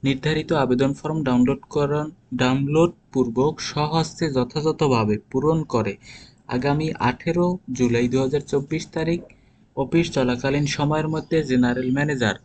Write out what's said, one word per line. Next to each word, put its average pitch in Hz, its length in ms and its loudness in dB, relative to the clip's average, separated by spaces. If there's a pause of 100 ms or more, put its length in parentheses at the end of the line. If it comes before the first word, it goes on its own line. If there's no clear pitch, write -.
নির্ধারিত 151 500 -2
আবেদন 135 400 2
ফর্ম 156 300 -4
ডাউনলোড 131 460 2
করান, 147 380 0 (260)
ডাউনলোড 139 580 2 (200)
পূর্বক 127 500 0
স্বহস্তে 156 680 -2
যথাযথভাবে 127 840 0 (140)
পূরণ 151 340 2
করে 107 300 -2 (540)
আগামী 143 400 0 (120)
আঠেরো 165 480 0 (280)
জুলাই 120 320 2
দুহাজার 131 380 0
চব্বিশ 143 380 -2 (100)
তারিখ 165 260 -2 (580)
অফিস 151 340 2
চলাকালীন 135 560 0
সময়ের 151 400 0
মধ্যে 156 360 -2
জেনারেল 127 540 0
ম্যানেজার 135 480 0